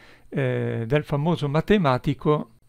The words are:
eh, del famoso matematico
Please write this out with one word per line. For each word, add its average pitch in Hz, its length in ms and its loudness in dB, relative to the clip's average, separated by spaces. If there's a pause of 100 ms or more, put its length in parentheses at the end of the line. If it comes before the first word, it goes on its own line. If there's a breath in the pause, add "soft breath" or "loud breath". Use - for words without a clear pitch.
(280 soft breath)
eh, 120 580 -2
del 147 180 0
famoso 151 440 -2
matematico 151 1080 0 (120)